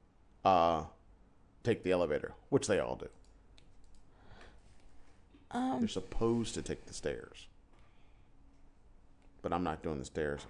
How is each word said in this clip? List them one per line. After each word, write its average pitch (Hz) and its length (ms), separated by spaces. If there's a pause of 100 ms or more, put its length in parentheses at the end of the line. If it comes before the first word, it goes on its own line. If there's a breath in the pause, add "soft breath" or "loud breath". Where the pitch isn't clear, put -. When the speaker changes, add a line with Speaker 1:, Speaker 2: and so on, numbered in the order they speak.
(440)
Speaker 1:
uh, 85 400 (800)
take 110 220
the 90 80
elevator, 76 400 (160)
which 139 180
they 92 140
all 62 160
do. - 120 (2500 soft breath)
Speaker 2:
Um, 254 280
Speaker 1:
They're 226 80
supposed 117 680
to 78 80
take - 240
the - 80
stairs. - 520 (2000)
But 85 100
I'm 87 100
not 80 200
doing 78 160
the 65 60
stairs. 73 460